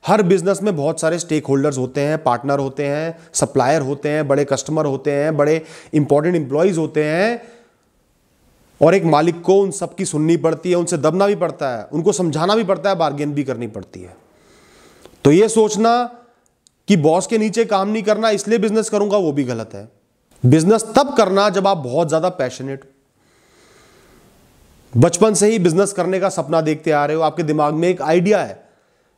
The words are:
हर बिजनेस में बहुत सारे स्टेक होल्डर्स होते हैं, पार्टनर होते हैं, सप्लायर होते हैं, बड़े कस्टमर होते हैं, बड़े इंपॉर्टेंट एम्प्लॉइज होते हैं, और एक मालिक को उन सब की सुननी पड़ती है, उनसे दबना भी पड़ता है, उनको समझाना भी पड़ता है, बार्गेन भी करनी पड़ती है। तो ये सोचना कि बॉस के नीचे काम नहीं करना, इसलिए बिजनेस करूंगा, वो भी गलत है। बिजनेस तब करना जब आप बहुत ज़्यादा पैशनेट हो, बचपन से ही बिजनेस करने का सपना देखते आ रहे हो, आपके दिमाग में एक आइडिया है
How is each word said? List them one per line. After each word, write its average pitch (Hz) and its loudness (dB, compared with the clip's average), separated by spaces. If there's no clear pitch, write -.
हर 208 2
बिजनेस 180 2
में 208 -2
बहुत 147 -2
सारे 165 0
स्टेक 156 -2
होल्डर्स 139 0
होते 127 -4
हैं, 151 -2
पार्टनर 135 0
होते 135 -6
हैं, 156 -6
सप्लायर 135 0
होते 139 -6
हैं, 151 -2
बड़े 139 0
कस्टमर 151 -4
होते 135 -4
हैं, 151 -2
बड़े 151 0
इंपॉर्टेंट 151 2
एम्प्लॉइज 156 0
होते 156 -2
हैं, 202 -2
और 165 6
एक 180 0
मालिक 165 2
को 190 4
उन 196 2
सब 170 -10
की 190 -4
सुननी 160 0
पड़ती 160 -2
है, 175 2
उनसे 175 -2
दबना 170 2
भी 202 0
पड़ता 156 -4
है, 113 -8
उनको 160 -2
समझाना 170 0
भी 226 0
पड़ता 180 -2
है, 190 0
बार्गेन 147 -2
भी 143 -4
करनी 120 -6
पड़ती 95 -16
है। 87 -20
तो 143 6
ये 202 4
सोचना 220 2
कि 196 4
बॉस 160 2
के 226 -2
नीचे 214 0
काम 196 -2
नहीं 214 -4
करना, 214 0
इसलिए 208 -2
बिजनेस 214 0
करूंगा, 208 0
वो 170 0
भी 143 -2
गलत 113 -6
है। 101 -16
बिजनेस 160 4
तब 277 2
करना 196 2
जब 190 0
आप 196 2
बहुत 139 -2
ज़्यादा 160 0
पैशनेट 135 -8
हो, - -20
बचपन 170 4
से 202 2
ही 226 2
बिजनेस 180 2
करने 185 -2
का 185 0
सपना 160 -2
देखते 156 -2
आ 147 2
रहे 151 -2
हो, 160 0
आपके 156 -2
दिमाग 151 0
में 160 0
एक 180 -2
आइडिया 180 2
है 110 -8